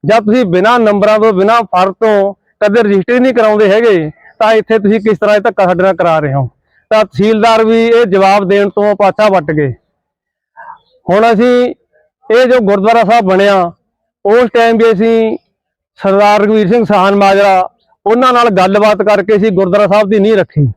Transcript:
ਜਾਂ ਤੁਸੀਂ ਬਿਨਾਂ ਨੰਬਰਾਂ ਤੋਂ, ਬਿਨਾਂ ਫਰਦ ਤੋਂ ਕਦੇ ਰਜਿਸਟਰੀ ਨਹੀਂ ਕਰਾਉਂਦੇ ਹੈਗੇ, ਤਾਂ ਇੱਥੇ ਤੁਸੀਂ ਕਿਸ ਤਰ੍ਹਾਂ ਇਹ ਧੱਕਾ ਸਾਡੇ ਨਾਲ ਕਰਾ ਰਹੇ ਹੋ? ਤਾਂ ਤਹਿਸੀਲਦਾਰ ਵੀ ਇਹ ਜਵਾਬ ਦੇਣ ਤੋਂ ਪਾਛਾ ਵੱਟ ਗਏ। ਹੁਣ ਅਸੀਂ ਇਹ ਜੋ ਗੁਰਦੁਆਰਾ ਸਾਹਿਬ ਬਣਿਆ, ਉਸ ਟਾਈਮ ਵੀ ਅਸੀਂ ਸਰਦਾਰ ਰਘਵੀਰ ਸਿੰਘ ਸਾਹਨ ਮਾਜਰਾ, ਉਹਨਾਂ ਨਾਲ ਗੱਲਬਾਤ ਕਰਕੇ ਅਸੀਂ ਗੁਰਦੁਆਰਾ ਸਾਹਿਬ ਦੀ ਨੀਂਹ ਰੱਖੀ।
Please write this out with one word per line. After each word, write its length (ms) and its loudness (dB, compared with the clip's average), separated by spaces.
ਜਾਂ 140 2
ਤੁਸੀਂ 260 0
ਬਿਨਾਂ 340 0
ਨੰਬਰਾਂ 380 0
ਤੋਂ, 140 0
ਬਿਨਾਂ 320 0
ਫਰਦ 360 -2
ਤੋਂ 340 0
ਕਦੇ 220 0
ਰਜਿਸਟਰੀ 360 0
ਨਹੀਂ 160 0
ਕਰਾਉਂਦੇ 360 0
ਹੈਗੇ, 400 0
ਤਾਂ 140 0
ਇੱਥੇ 260 -2
ਤੁਸੀਂ 220 0
ਕਿਸ 180 -2
ਤਰ੍ਹਾਂ 180 0
ਇਹ 40 0
ਧੱਕਾ 240 -2
ਸਾਡੇ 180 0
ਨਾਲ 140 0
ਕਰਾ 220 0
ਰਹੇ 160 -4
ਹੋ? 140 -4
ਤਾਂ 140 2
ਤਹਿਸੀਲਦਾਰ 600 0
ਵੀ 220 0
ਇਹ 200 2
ਜਵਾਬ 420 0
ਦੇਣ 220 0
ਤੋਂ 260 -2
ਪਾਛਾ 320 0
ਵੱਟ 240 -2
ਗਏ। 200 -2
ਹੁਣ 260 2
ਅਸੀਂ 420 0
ਇਹ 200 2
ਜੋ 140 2
ਗੁਰਦੁਆਰਾ 440 0
ਸਾਹਿਬ 200 2
ਬਣਿਆ, 380 0
ਉਸ 300 0
ਟਾਈਮ 240 2
ਵੀ 140 2
ਅਸੀਂ 440 0
ਸਰਦਾਰ 420 0
ਰਘਵੀਰ 280 0
ਸਿੰਘ 160 0
ਸਾਹਨ 320 0
ਮਾਜਰਾ, 520 0
ਉਹਨਾਂ 260 0
ਨਾਲ 240 0
ਗੱਲਬਾਤ 460 0
ਕਰਕੇ 340 0
ਅਸੀਂ 160 0
ਗੁਰਦੁਆਰਾ 340 0
ਸਾਹਿਬ 240 0
ਦੀ 80 0
ਨੀਂਹ 180 2
ਰੱਖੀ। 300 -2